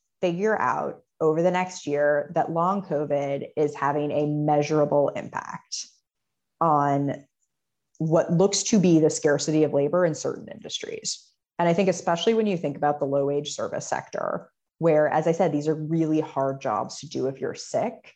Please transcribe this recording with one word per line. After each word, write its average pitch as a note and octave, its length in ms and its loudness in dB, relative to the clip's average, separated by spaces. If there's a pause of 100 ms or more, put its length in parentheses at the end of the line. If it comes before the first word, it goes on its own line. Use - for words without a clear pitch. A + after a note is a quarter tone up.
(200)
figure F#3+ 400 0
out C#3+ 420 -2 (180)
over D#3+ 220 2
the F3+ 100 4
next F3+ 340 -4
year D3 480 0
that D#3+ 160 0
long F3+ 320 0
covid C#3+ 760 -4
is D3 200 0
having D3 340 -2
a D3 160 0
measurable D3 840 2
impact - 760 -10 (760)
on C#3+ 640 2 (760)
what D#3+ 340 2
looks G3 320 2
to G#3+ 160 4
be E3+ 180 6
the D3+ 120 6
scarcity D#3 520 2
of C#3+ 100 2
labor C#3+ 320 2
in D#3 120 2
certain - 320 -8
industries. - 760 -10 (340)
And E3+ 100 2
I E3+ 60 4
think F#3 160 2
especially E3+ 420 0
when A3 140 2
you G3 100 0
think C#3+ 220 -6
about D3 220 0
the D3 40 -2
low-wage C#3+ 480 -2
service - 340 -6
sector, - 640 -6 (280)
where, D3+ 300 4
as D#3+ 180 0
I E3 60 2
said, E3+ 200 2
these D3 160 -2
are D#3+ 60 2
really D#3 460 0
hard C#3 420 -2
jobs G#2+ 380 -4
to C#3 60 -14
do C3 200 -4
if C3+ 120 -6
you're - 160 -6
sick, - 600 -6